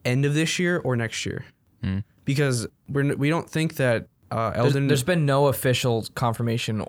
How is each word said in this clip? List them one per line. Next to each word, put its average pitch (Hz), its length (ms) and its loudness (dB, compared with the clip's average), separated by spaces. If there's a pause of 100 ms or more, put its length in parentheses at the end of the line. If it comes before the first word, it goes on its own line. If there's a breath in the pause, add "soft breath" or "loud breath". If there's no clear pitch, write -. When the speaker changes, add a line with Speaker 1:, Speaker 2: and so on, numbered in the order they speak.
Speaker 1:
end 127 200 2
of 143 80 0
this 156 240 0
year 175 220 0
or 127 160 0
next 117 300 -4
year. - 200 -6 (380)
Speaker 2:
Hmm. 95 160 -2 (240)
Speaker 1:
Because 135 420 0 (240)
we're 139 120 0 (100)
n-, - 80 -2
we 143 100 0
don't 165 200 -2
think 160 260 -2
that, 120 320 0 (240)
uh, 113 200 -2
Speaker 3:
There's, 117 160 0
Speaker 1:
Elden 139 200 2
Speaker 3:
there's 135 160 2
been 170 220 2
no 139 220 4
official 123 680 0
confirmation 117 720 -2